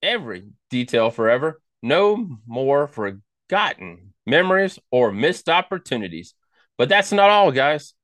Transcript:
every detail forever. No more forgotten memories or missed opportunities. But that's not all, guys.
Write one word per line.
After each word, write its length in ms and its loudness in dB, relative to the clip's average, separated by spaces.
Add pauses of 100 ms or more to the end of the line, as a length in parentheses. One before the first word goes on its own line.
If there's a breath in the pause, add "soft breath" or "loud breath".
every 460 -6 (200)
detail 400 0
forever. 520 0 (200)
No 640 0
more 420 0
forgotten 1300 -8 (120)
memories 520 2 (140)
or 220 2
missed 340 -2
opportunities. 880 -4 (440)
But 120 0
that's 240 2
not 160 6
all, 240 4
guys. 400 -2 (100)